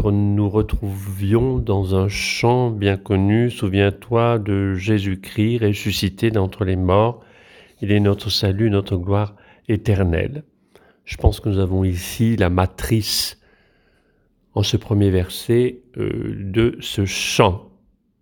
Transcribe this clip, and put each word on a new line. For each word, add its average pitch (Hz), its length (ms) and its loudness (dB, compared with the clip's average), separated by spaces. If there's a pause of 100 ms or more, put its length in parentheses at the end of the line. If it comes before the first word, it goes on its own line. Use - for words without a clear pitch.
nous 101 400 2
retrouvions 101 1080 -2
dans 98 380 0
un 95 120 2
chant 120 600 0
bien 101 260 0
connu. 104 540 2
Souviens-toi 110 920 0
de 98 360 -2
Jésus-Christ, 101 840 -2
ressuscité 104 720 0
d'entre 95 320 -2
les 95 140 0
morts. 101 480 2 (560)
Il 101 100 -2
est 104 80 4
notre 101 300 2
salut, 104 400 0
notre 98 260 0
gloire 101 400 -2 (320)
éternelle. 98 760 0 (580)
Je - 140 -14
pense - 240 2
que 110 80 -2
nous 98 100 2
avons 95 240 0
ici 98 540 0
la 92 120 4
matrice, - 880 -2 (1160)
en 104 100 0
ce - 140 0
premier 101 320 2
verset, 120 720 0 (160)
euh, 110 400 -6
de 101 420 0
ce - 240 -4
chant. - 720 0 (480)